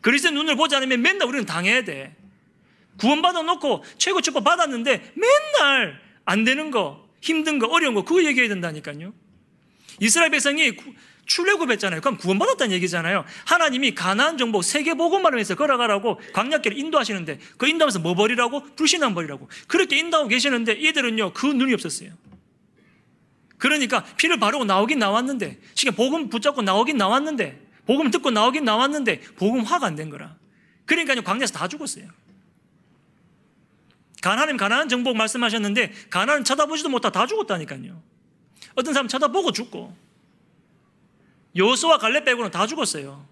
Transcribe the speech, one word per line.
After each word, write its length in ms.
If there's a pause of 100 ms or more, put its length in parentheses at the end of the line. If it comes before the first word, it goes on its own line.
그리스도의 300
눈을 220
보지 200
않으면 240
맨날 260
우리는 200
당해야 360
돼. 320 (840)
구원받아 420
놓고 420 (140)
최고 240
축복 240
받았는데 720
맨날 840 (280)
안 180
되는 260
거, 380 (140)
힘든 360
거, 100
어려운 260
거, 100
그거 180
얘기해야 280
된다니까요. 640 (840)
이스라엘 300
백성이 420
구-, 200 (320)
출애굽했잖아요. 760
그럼 160
구원받았다는 560
얘기잖아요. 500 (220)
하나님이 480
가나안 420
정복 260
세계 300
복음만을 460
위해서 160
걸어가라고 680 (140)
광야길을 420
인도하시는데, 640 (180)
그 100
인도하면서 340
뭐 140
버리라고? 480 (140)
불신앙 380
버리라고. 340 (200)
그렇게 280
인도하고 320
계시는데 560
얘들은요, 480
그 140
눈이 260
없었어요. 380 (1500)
그러니까 480 (120)
피를 220
바르고 280
나오긴 320
나왔는데, 640 (100)
지금 220
복음 340
붙잡고 320
나오긴 380
나왔는데, 680 (220)
복음 240
듣고 200
나오긴 340
나왔는데 560 (160)
복음화가 500
안 100
된 140
거라. 260 (500)
그러니까요, 360
광야에서 300
다 160
죽었어요. 380 (2250)
가나안, 180
하나님 160
가나안 320
정복 280
말씀하셨는데 760 (180)
가나안 340
쳐다보지도 440
못하고 240
다 140
죽었다니까요. 760 (720)
어떤 200
사람 140
쳐다보고 440
죽고, 440 (1600)
여호수아 420
갈렙 260
빼고는 260
다 160
죽었어요. 640